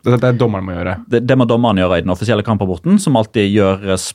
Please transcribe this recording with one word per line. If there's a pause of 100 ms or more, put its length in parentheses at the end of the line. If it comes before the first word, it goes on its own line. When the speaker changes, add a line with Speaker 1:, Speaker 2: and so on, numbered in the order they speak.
Speaker 1:
Det,
det
er
dommeren
må
gjøre. (140)
Speaker 2:
Det,
det
må
dommeren
gjøre
i
den
offisielle
kamprapporten,
som
alltid
gjøres